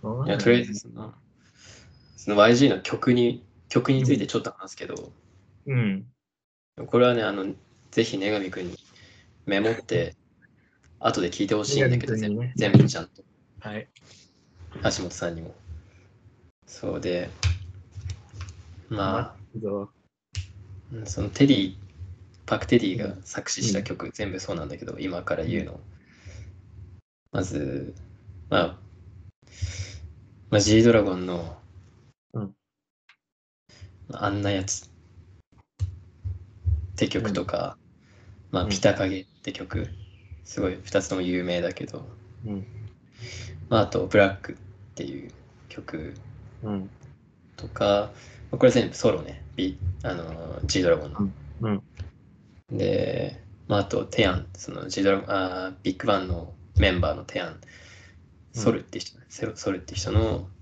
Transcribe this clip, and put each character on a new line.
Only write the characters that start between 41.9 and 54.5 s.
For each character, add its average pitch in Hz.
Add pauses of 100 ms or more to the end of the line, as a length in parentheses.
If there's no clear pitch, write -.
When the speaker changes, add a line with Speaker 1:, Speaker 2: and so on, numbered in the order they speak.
Speaker 1:
う 110
ん。 98 (1040)
Speaker 2:
ま 113
あ、 -
あ 98
と、 90
ブ 104
ラ 98
ッ -
ク -
っ - (400)
て -
い 67
う - (380)
曲 - (500)
Speaker 1:
う 107
ん。 98 (640)
Speaker 2:
と -
か、 104 (400)
ま -
あ、 -
こ 127
れ 120
全 107
部 -
ソ 110
ロ 80
ね、 - (100)
ビ-、 92 (240)
あ 117
の 82
ー、 -
G 95
ド 87
ラ 82
ゴ 76
ン 73
の。 76 (420)
Speaker 1:
う 110
ん。 101 (880)
う 57
ん。 -
Speaker 2:
で、 50 (280)
ま 104
あ、 101
あ 98
と、 -
テ -
ア 92
ン、 90